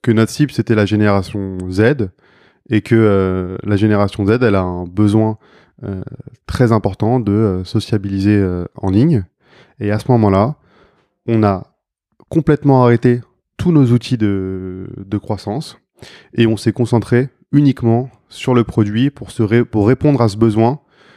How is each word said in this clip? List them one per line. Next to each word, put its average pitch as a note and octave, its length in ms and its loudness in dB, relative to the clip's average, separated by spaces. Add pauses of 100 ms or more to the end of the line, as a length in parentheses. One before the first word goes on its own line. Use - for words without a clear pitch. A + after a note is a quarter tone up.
que A#2 100 0
notre A2 200 2
cible, D3 200 -2
c'était A2+ 240 -2
la G#2 100 2
génération G2 720 -2 (120)
Z, A2 400 0 (600)
et G#2+ 120 0
que, - 140 0
euh, F#2+ 680 0
la G#2 120 -2
génération G#2 500 0
Z, A2 160 2
elle A2 140 2
a F#2+ 60 0
un F2+ 240 -6
besoin, G#2+ 520 0 (460)
euh, F#2+ 180 -10 (440)
très A#2+ 260 0
important G#2+ 480 0
de, G2+ 120 -2
euh, G2+ 320 0
sociabiliser, G2+ 720 -2
euh, F2+ 280 -2 (100)
en - 140 -6
ligne. A2 360 2 (540)
Et G#2 120 -4
à G#2+ 80 -2
ce - 120 -2
moment-là, G#2+ 440 2 (720)
on A2+ 160 0
a G2 240 0 (600)
complètement C#3+ 540 2
arrêté A#2+ 380 2 (360)
tous F3 140 0
nos D3 160 4
outils A#2+ 300 0
de, F#2+ 680 -4 (100)
de G2 200 -6
croissance G#2+ 600 -8 (560)
et A#2 140 2
on A2 100 0
s'est G#2+ 160 -2
concentré A#2+ 560 0 (220)
uniquement B2+ 580 0 (200)
sur - 240 -4
le A#2+ 100 4
produit A2+ 460 0
pour - 220 -14
se - 120 -2
ré-, A2+ 220 2
pour G#2 220 0
répondre C3 340 2
à A2+ 80 2
ce G2 80 -8
besoin A2+ 420 2 (380)